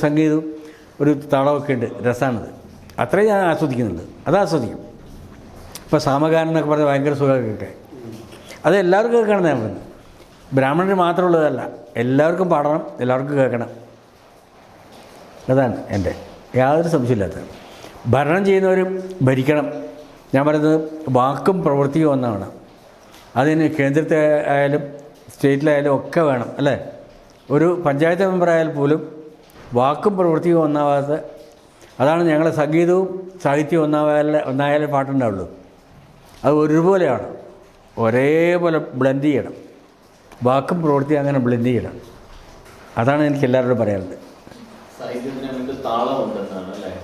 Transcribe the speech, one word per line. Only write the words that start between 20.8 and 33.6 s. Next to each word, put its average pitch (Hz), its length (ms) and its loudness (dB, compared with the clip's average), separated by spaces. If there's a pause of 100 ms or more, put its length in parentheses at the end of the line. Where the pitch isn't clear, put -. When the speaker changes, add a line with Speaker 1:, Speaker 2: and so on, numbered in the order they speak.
Speaker 1:
വാക്കും 139 460 2
പ്രവൃത്തിയും 143 500 2
ഒന്നാണ്. 113 320 -4 (960)
അതിന് 156 260 2 (120)
കേന്ദ്രത്തെ 151 420 2 (340)
ആയാലും 143 280 0 (520)
സ്റ്റേറ്റിലായാലും 143 640 2
ഒക്കെ 165 300 -2
വേണം, 123 200 0 (120)
അല്ലേ? 139 160 2 (800)
ഒരു 156 140 4 (180)
പഞ്ചായത്ത് 165 440 2
മെമ്പർ 175 240 2
ആയാൽ 160 140 2 (100)
പോലും 143 220 2 (800)
വാക്കും 151 400 2
പ്രവൃത്തിയും 170 480 2
ഒന്നാവാതെ, 147 520 0 (800)
അതാണ് 160 300 2
ഞങ്ങളെ 156 300 2
സംഗീതവും 170 480 2 (360)
സാഹിത്യവും 151 420 2